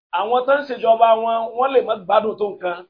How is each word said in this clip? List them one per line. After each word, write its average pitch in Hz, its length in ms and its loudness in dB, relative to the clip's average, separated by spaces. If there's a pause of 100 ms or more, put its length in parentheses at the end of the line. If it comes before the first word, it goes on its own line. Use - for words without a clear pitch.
(140)
Àwọn 214 280 0
tó 262 120 0
ń 285 100 0
ṣèjọba 226 500 2
wọn, 226 380 -2
wọ́n 254 200 -2
lè 254 100 4
má 208 140 -2
gbádùn 208 420 -2
tó 208 100 -4
nǹkan 180 420 -8